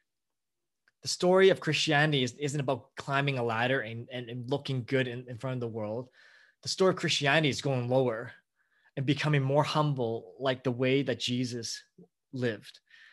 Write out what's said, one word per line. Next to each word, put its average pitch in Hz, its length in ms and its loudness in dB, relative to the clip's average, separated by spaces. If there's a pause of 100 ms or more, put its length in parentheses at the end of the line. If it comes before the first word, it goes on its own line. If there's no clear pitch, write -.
(1040)
The 139 60 -8
story 185 400 6
of 180 100 4
Christianity 147 640 2
is, 113 120 -2
isn't 143 260 -4
about 131 360 -4
climbing 139 420 -2
a 120 40 -2
ladder 120 380 0
and, 113 320 -10
and, 123 180 -10
and 120 180 -8
looking 135 360 -4
good 131 240 0
in, 123 200 -10
in 123 100 -12
front 131 160 -6
of 127 60 -6
the 120 60 -4
world. 110 420 -6 (540)
The - 60 -8
story 190 220 4
of 175 60 0
Christianity 151 520 2
is 113 120 -2
going 127 280 -2
lower 123 420 0 (680)
and 135 80 -4
becoming 147 380 2
more 139 220 2
humble, 127 760 -2
like 131 240 -2
the 131 80 0
way 131 320 2
that 123 160 -2
Jesus 120 640 -4 (500)
lived. 123 460 -6 (340)